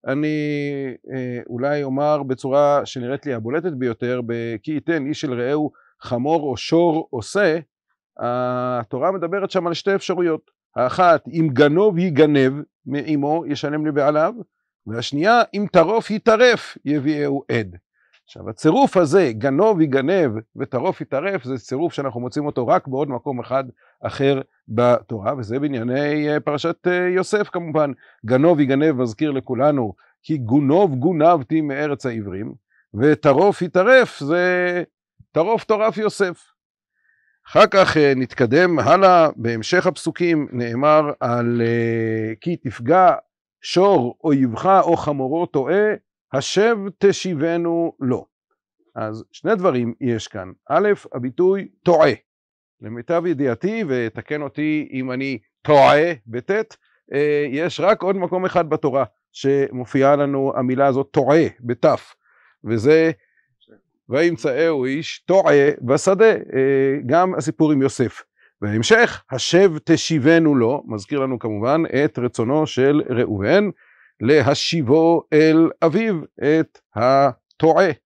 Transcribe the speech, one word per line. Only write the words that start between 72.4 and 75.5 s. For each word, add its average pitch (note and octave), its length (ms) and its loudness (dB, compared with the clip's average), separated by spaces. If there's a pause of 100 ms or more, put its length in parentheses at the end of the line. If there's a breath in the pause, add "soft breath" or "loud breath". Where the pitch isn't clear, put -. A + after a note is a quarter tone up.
של C#3+ 420 2
ראובן A#2+ 600 0 (520 soft breath)
להשיבו D3+ 1040 2 (100)
אל D#3+ 360 4 (120)